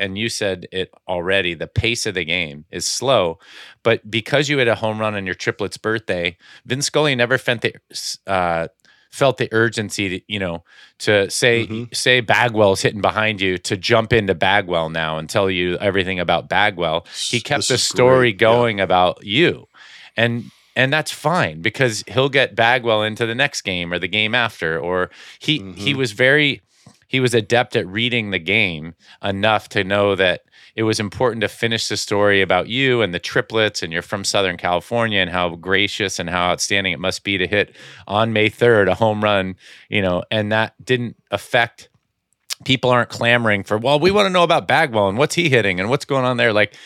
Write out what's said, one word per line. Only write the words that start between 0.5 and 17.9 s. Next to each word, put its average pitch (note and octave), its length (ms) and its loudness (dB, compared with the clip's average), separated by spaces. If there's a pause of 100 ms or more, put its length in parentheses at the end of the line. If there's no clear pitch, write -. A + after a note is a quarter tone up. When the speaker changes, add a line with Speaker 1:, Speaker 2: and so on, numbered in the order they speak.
Speaker 1:
it F#2 200 -6 (140)
already, F2+ 480 0
the D#2 140 -8
pace - 380 -2
of G#2 80 -6
the F2+ 100 -4
game D#2 480 -6
is F2 160 -8
slow, G#2 500 0 (460)
but A2+ 260 0
because C3+ 380 -2
you D3 100 0
had B2+ 80 2
a A2 80 2
home G#2+ 240 -4
run G#2+ 160 -2
on G2 120 -6
your F2+ 100 -4
triplet's - 400 -6
birthday, F#2 600 -4 (300)
Vin B2+ 160 -4
Scully D3 320 0
never A#2+ 240 2
felt A#2 220 -2
the, - 140 -2 (520)
uh, F2 400 0 (460)
felt C3+ 260 2
the A#2+ 140 -2
urgency A2 560 0 (100)
to, - 80 -12
you G#2+ 140 -6
know, E2+ 240 -6 (340)
to G2 320 2
say, A#2 360 2
Speaker 2:
Mm-hmm. A2 260 -8
Speaker 1:
say B2+ 280 2
Bagwell's G#2+ 640 2
hitting G#2+ 180 0
behind G2+ 400 0
you, F#2 180 0
to G#2+ 180 -4
jump A2+ 360 2
into G2+ 220 2
Bagwell F2 560 0
now D#2+ 280 -4
and D#2+ 120 -10
tell G2+ 180 2
you F2+ 300 0
everything F#2+ 400 0
about E2+ 300 0
Bagwell. F2 680 0
He - 220 -4
Speaker 2:
S-, A#2 80 -2
Speaker 1:
kept C#3+ 160 -2
Speaker 2:
this - 80 -4
Speaker 1:
the C3 60 2
Speaker 2:
is - 100 0
Speaker 1:
story B2+ 480 4